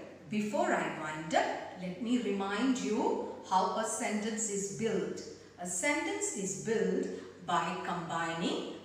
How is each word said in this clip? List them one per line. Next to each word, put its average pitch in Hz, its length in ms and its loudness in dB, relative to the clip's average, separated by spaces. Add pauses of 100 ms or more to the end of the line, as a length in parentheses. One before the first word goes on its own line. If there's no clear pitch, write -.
(300)
before 226 440 2
I - 260 0
wind 160 360 -2
up, - 100 6 (360)
let 180 200 -4
me 240 200 4
remind 202 580 2
you - 480 2 (220)
how 190 280 4
a 220 60 2
sentence 214 680 0
is 196 300 -2
built. 202 420 0 (400)
A 180 60 -4
sentence 311 720 0
is - 280 -4
built 185 420 2 (380)
by 180 300 2 (100)
combining 170 880 -2 (120)